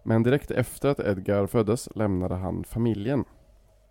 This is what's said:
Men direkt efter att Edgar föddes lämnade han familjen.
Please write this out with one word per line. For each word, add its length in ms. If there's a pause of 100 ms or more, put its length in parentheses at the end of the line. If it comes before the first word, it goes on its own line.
Men 200
direkt 280
efter 380
att 120
Edgar 460
föddes 480
lämnade 400
han 300
familjen. 600 (680)